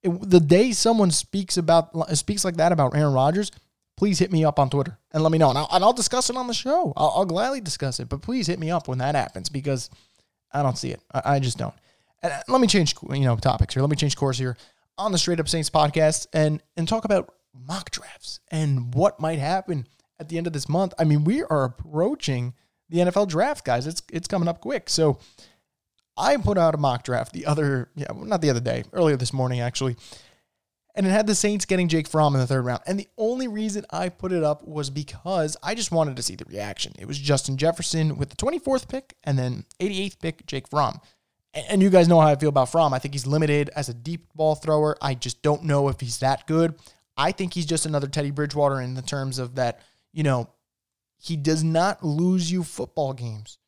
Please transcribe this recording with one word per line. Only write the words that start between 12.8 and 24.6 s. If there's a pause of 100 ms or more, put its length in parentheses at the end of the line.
you
know,
topics
here.
Let
me
change
course
here (420)
on
the
Straight
Up
Saints
podcast
and, (140)
and
talk
about (180)
mock
drafts (120)
and
what
might
happen (320)
at
the
end
of
this
month.
I
mean,
we
are
approaching (340)
the
N
F
L
draft,
guys.
It's,
it's
coming
up